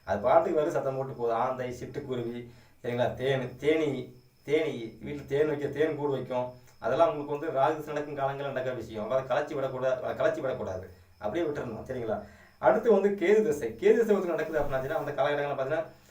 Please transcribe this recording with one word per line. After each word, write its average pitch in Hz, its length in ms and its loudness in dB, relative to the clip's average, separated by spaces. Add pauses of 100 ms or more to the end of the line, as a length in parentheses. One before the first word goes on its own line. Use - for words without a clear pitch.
அது - 160 -2
பாட்டுக்கு 160 380 4
வரும், 151 180 0
சத்தம் 135 200 -2
போட்டு 131 160 -4
போகுது. 117 220 -2
ஆந்தை, 127 340 -2 (120)
சிட்டுக்குருவி, 120 600 -6 (420)
சரிங்களா, 120 320 0
தேனு, 127 420 -2
தேனி, 151 340 2 (520)
தேனி, 135 640 -2
வீட்டுல 143 220 -8
தேன் 143 200 2
வைக்க, 143 200 -2
தேன் 143 300 0
கூடு 143 160 -2
வைக்கும். 123 360 -2 (300)
அதெல்லாம் 160 320 2
உங்களுக்கு 147 260 -6
வந்து 165 240 -2
ராகு - 160 2
திசை 151 160 -10
நடக்கும் 147 260 -6
காலங்கள்ல 139 340 -2
நடக்கிற 127 220 -4
விஷயம். 110 360 -8
அதை 131 140 2
கலைச்சி 147 300 -2
விடக்கூடாது, 131 480 -2
அதை - 140 -4
கலைச்சி 156 240 0
விடக்கூடாது, 104 460 -4 (320)
அப்படியே 160 280 -2
விட்டுறணும், 123 420 -6
சரிங்களா? 113 300 -4 (400)
அடுத்து 214 340 4
வந்து 196 160 6
கேது 202 340 4
திசை. 214 260 0 (120)
கேது 220 180 8
திசை 208 180 6
ஒருத்தர் 175 200 0
நடக்குது 156 240 0
அப்படின்னாச்சுன்னா, 139 420 0
அந்த 143 100 -4
காலகட்டங்கள்ல 143 460 0
பாத்தீங்கன்னா, 143 240 0 (280)